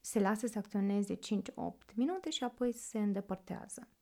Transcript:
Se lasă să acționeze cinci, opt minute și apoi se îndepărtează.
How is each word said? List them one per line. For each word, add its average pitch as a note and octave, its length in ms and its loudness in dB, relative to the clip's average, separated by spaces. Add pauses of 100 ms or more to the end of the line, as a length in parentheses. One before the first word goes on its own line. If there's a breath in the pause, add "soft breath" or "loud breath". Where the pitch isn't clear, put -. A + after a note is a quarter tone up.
Se - 180 2
lasă G#3+ 260 4
să A3 120 -2
acționeze G3+ 560 2
cinci, - 400 -2
opt - 400 -8
minute D#4+ 360 0
și C#4+ 140 -2
apoi A#3+ 280 0
se - 260 -6
îndepărtează. G3+ 880 -2 (140)